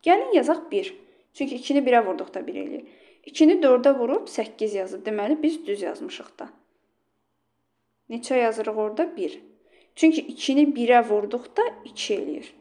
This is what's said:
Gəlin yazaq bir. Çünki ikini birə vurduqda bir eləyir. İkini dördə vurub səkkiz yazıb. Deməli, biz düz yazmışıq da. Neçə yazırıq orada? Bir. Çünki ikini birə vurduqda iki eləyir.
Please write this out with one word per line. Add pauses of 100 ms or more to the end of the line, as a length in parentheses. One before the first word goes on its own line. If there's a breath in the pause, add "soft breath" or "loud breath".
Gəlin
yazaq
bir. (400 soft breath)
Çünki
ikini
birə
vurduqda
bir
eləyir. (400 soft breath)
İkini
dördə
vurub
səkkiz
yazıb.
Deməli,
biz
düz
yazmışıq
da. (1600)
Neçə
yazırıq
orada?
Bir. (540 soft breath)
Çünki
ikini
birə
vurduqda (220)
iki
eləyir.